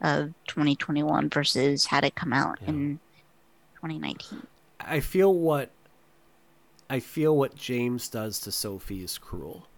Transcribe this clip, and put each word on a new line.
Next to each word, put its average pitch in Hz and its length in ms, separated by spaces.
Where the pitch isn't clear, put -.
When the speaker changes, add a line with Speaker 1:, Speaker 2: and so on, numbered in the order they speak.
Speaker 1:
of 147 320
twenty 147 280
twenty-one 151 540
versus 143 560
had 139 180
it 143 120
come 165 180
out - 280
Speaker 2:
Yeah. 95 80
Speaker 1:
in 147 300
twenty 160 240
nineteen. - 480
Speaker 2:
I 156 200
feel 190 340
what, 156 380
I 131 100
feel 156 380
what 135 180
James 123 540
does 110 320
to 104 100
Sophie 98 520
is - 140
cruel, - 500